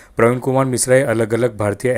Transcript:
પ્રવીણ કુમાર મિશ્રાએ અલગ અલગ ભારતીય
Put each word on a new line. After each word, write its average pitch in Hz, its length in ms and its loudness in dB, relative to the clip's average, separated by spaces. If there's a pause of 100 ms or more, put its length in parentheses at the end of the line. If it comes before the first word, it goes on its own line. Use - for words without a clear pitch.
(160)
પ્રવીણ 120 300 2
કુમાર 135 280 0
મિશ્રાએ 127 280 2 (120)
અલગ 113 260 0
અલગ 117 240 -2
ભારતીય 110 340 -2